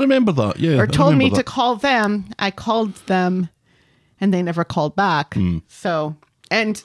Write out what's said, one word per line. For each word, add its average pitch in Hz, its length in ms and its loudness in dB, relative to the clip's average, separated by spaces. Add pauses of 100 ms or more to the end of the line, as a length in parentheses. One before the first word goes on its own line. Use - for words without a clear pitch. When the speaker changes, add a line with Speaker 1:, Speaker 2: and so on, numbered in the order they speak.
Speaker 1:
I - 20 -2
remember 262 300 4
that. 110 260 0
Yeah, 156 200 2
Speaker 2:
or 107 40 4
Speaker 1:
I 110 40 0
Speaker 2:
told 147 280 4
me 135 120 4
Speaker 1:
remember 101 100 0
Speaker 2:
to - 40 2
Speaker 1:
that. - 60 -2
Speaker 2:
call 247 300 -2
them. 208 520 0 (100)
I 196 120 -4
called 220 440 -4 (120)
them, 180 420 0 (720)
and 190 140 2
they 180 80 0
never 170 220 -2
called 151 320 -4
back. 175 380 0
Speaker 1:
Hmm. 90 240 0 (100)
Speaker 2:
So, 156 480 -6 (340)
and 214 340 -2